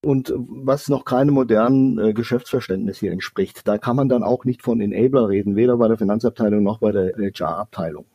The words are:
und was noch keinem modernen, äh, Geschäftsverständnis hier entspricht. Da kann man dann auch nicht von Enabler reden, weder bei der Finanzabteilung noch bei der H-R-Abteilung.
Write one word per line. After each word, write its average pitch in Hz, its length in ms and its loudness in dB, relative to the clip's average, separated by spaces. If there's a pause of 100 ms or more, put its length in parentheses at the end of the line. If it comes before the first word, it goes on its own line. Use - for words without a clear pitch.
und 135 320 0
was 131 520 -4
noch 139 160 -2
keinem 139 300 2
modernen, 127 640 2
äh, 107 140 2
Geschäftsverständnis 113 880 -4
hier 98 100 -4
entspricht. - 560 -6
Da 104 120 2
kann 120 180 -2
man 139 120 0
dann 123 140 2
auch 120 220 -2
nicht 123 180 -4
von 117 180 0
Enabler 113 480 2
reden, 98 280 0
weder 120 220 4
bei 113 100 4
der 110 100 0
Finanzabteilung 107 640 0
noch 101 160 0
bei 107 140 0
der 92 240 0
H-R-Abteilung. 85 1000 -6